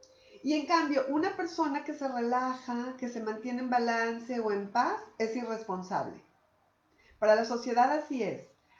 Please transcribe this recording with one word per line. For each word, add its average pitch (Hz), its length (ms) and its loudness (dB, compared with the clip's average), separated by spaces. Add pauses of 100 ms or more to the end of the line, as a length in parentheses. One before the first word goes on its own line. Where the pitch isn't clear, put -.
(440)
Y 277 80 0
en 294 140 0
cambio, 294 420 4
una 320 280 2
persona 302 460 0
que 302 120 -8
se 277 120 -4
relaja, 247 920 -2
que 247 100 -6
se 226 140 -6
mantiene 240 400 -4
en 254 80 -2
balance 233 680 0
o 220 140 0
en 202 180 -2
paz, 339 300 2 (180)
es 226 160 0
irresponsable. 185 880 -4 (960)
Para 214 160 6
la 226 120 4
sociedad 240 440 4
así 294 320 -2
es. - 240 -4 (340)